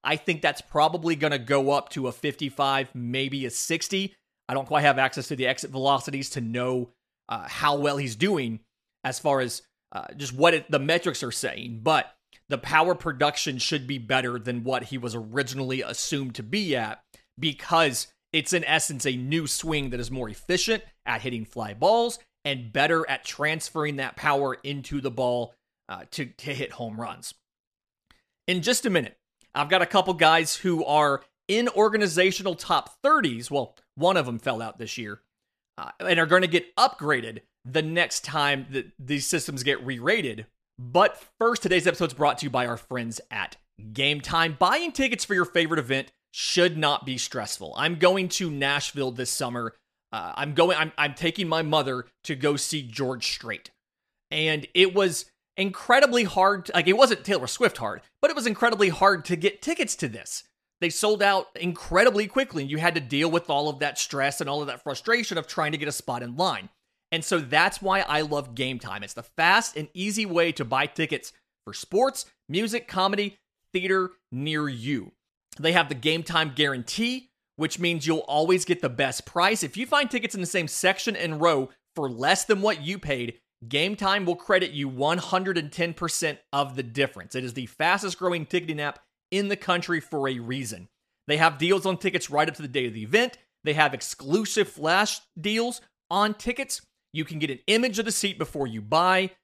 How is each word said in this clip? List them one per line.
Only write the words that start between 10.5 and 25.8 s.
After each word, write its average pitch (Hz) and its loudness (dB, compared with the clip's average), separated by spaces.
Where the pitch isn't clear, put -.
it, 151 -2
the 151 4
metrics 160 0
are 123 -6
saying. 117 -6
But 156 2
the 139 -2
power 160 4
production 147 -2
should 131 -4
be 139 -6
better 123 -2
than 120 -6
what 123 -2
he 135 -10
was 117 -6
originally 127 -4
assumed 131 -4
to 117 -10
be 160 -2
at, 110 -6
because 151 0
it's 160 0
in 170 2
essence 147 0
a 131 0
new 143 -2
swing 143 -4
that 123 -6
is 117 -6
more 127 -6
efficient 185 -2
at 117 -2
hitting 120 -6
fly 107 -8
balls 226 4
and 127 -4
better 156 4
at 135 -4
transferring 151 -4
that 135 -6
power 139 0
into 143 -6
the 131 -4
ball, 123 -2